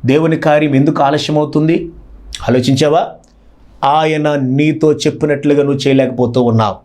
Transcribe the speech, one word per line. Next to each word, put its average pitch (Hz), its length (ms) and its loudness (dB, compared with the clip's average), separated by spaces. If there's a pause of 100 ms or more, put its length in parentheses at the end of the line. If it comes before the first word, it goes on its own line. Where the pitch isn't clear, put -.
దేవుని 160 300 2
కార్యం 151 400 0
ఎందుకు 143 280 2
ఆలస్యమవుతుంది 151 880 -2 (580)
ఆలోచించావా? 139 580 2 (760)
ఆయన 151 520 0
నీతో 151 580 0
చెప్పినట్లుగా 143 680 0
నువ్వు 143 140 0
చేయలేకపోతూ 123 680 0
ఉన్నావు 113 420 0